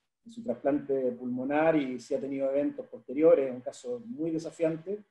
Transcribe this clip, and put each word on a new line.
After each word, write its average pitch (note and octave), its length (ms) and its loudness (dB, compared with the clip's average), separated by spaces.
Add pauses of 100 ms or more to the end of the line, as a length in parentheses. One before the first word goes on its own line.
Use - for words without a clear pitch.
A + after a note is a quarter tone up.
(260)
en - 60 -20
su - 120 -14
trasplante C3+ 680 0
pulmonar C3 640 2
y B2+ 240 -2
si - 160 -6
ha C3 40 0
tenido C3+ 300 -4
eventos C#3+ 380 -2
posteriores, C#3 640 4
un B2 100 -10
caso B2 440 -8
muy D3 260 -6
desafiante. D#3+ 800 -4